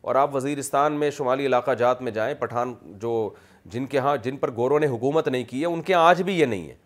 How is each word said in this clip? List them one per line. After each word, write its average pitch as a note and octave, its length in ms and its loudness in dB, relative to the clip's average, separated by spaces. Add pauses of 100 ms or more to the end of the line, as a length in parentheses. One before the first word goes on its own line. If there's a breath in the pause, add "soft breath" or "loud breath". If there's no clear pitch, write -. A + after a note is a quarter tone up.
اور A#2 140 -2
آپ C#3 220 2
وزیرستان C#3 560 0
میں، D3 180 0
شمالی C#3 360 -2
علاقہ B2 240 2
جات B2+ 320 2
میں B2 100 -6
جائیں، A2 220 -2
پٹھان A#2+ 480 -4
جو، G#2 480 -4 (340 loud breath)
جن A#2 220 -6
کے C#3+ 120 -2
ہاں، C#3 180 2
جن C3 200 -6
پر C#3 200 -2
گوروں B2+ 240 2
نے D3+ 60 2
حکومت C#3 420 0
نہیں B2+ 160 -2
کی B2 160 -8
ہے، D#3+ 60 -2
ان E3+ 160 -4
کے F#3 120 0
ہاں E3 140 6
آج F3+ 140 6
بھی F3+ 180 0
یہ D3 60 6
نہیں F2+ 220 -4
ہے۔ B1 60 -18 (120)